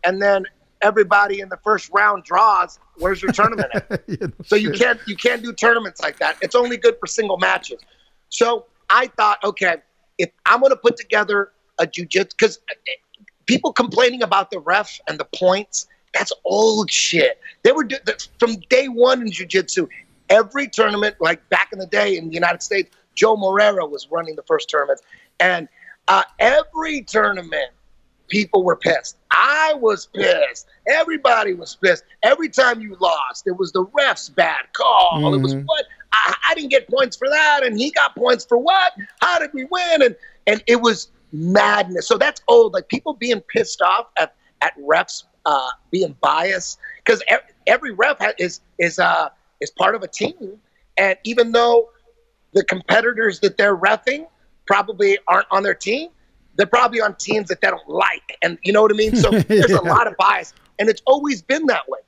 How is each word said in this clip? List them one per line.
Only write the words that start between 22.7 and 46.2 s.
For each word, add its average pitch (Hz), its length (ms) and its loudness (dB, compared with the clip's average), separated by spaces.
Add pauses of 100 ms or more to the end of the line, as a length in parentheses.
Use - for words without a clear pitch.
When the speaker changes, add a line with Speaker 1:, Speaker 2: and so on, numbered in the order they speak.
Speaker 1:
Joe 220 220 4
Moreira 196 520 2
was 143 220 -12
running 160 260 -6
the 151 60 -16
first 156 260 -2
tournament, 143 320 -2 (400)
and, 175 280 0 (400)
uh, 190 140 4 (160)
every 302 640 0
tournament, 180 680 -4 (580)
people 196 360 0
were 175 120 0
pissed. - 400 -4 (140)
I 294 480 2
was 214 280 -2
pissed. 170 600 -2 (200)
Everybody 262 680 0
was - 220 -16
pissed. 180 280 0 (180)
Every 277 280 2
time 240 300 2
you 208 200 -16
lost, 156 460 -2
it 180 100 -4
was 185 160 -4
the 185 120 0 (100)
ref's 269 340 -2
bad 156 460 -2
call. 175 600 2
It 139 60 0
was 135 140 -2
Speaker 2:
Mm-hmm. 139 120 -8
Speaker 1:
what? - 200 -2 (260)
I, - 220 2 (160)
I 330 40 0
didn't 294 160 -8
get 269 180 2
points 262 280 -2
for 262 120 -4
that, 302 360 2
and 220 140 -2
he 277 120 -2
got - 240 0
points 247 300 0
for 240 140 2
what? 359 340 2 (280)
How 349 180 2
did 302 160 -4
we 262 120 -8
win? 339 360 0
And, 240 140 2 (300)
and 214 200 0
it 233 160 4
was 226 260 0 (240)
madness. 185 760 0
So 220 100 2
that's 196 300 -2
old. 233 260 6
Like, - 140 -6
people 294 260 -6
being 233 260 -4
pissed - 420 -4
off 190 240 0 (120)
at, 160 160 -2 (260)
at 156 180 -2
refs, 156 460 -2 (220)
uh, 131 240 0 (200)
being 170 300 -2